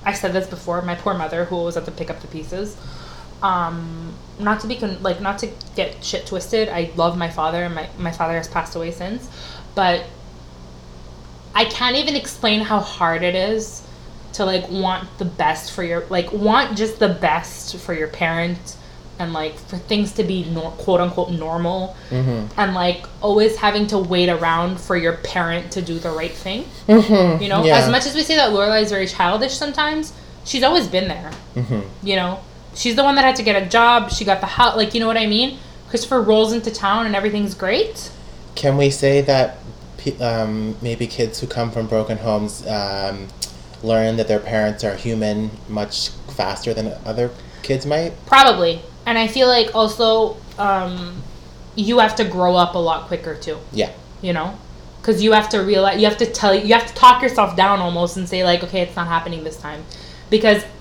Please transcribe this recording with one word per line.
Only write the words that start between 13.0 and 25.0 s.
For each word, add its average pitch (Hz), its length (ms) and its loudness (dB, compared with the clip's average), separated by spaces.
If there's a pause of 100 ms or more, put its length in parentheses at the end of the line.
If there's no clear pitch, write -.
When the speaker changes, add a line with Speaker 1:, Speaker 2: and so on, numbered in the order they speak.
Speaker 1:
it 175 120 2
is 214 480 -2 (520)
to, 208 100 -2
like, 185 260 0
want 185 360 -2 (120)
the 196 60 -4
best 160 480 -2
for 190 120 -6
your, 170 220 -2
like, 180 260 -2
want 214 440 2
just 214 220 -2
the 208 120 4
best 170 640 -2
for 175 180 -8
your 156 140 -4
parent 170 680 -4 (440)
and, 165 120 -6
like, 156 220 -4
for - 220 -12
things 208 380 -2
to 208 100 0
be 180 260 -2
nor-, 165 220 -4
quote 180 280 2
unquote 180 300 -2
normal 175 640 -4 (140)
Speaker 2:
Mm-hmm. 127 480 -2
Speaker 1:
and, 190 160 0
like, 180 320 0 (160)
always 214 340 4
having 208 320 4
to 208 100 2
wait 180 300 2
around 170 520 0
for 190 160 0
your 165 220 2